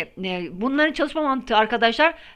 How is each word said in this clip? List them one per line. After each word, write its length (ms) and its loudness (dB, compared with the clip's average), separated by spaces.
e, 280 -6
bunların 420 0
çalışma 280 -2
mantığı 360 0
arkadaşlar 560 2